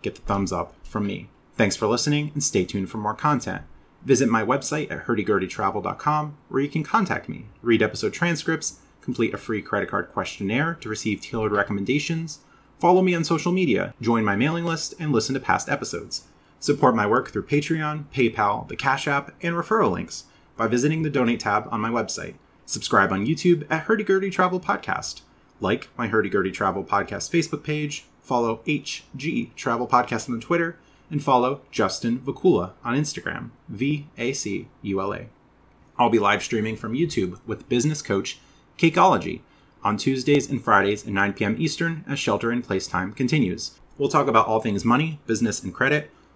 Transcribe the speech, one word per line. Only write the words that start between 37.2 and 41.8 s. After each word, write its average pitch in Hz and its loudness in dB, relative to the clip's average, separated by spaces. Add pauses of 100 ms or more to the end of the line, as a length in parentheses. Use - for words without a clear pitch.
with 107 -8
business 147 0
coach - -2 (400)
Cakeology 160 4 (400)
on 104 2
Tuesdays 139 2
and 117 -4
Fridays 104 4
at 104 -4
nine 98 2
P 107 -2
M 107 2
Eastern 165 -2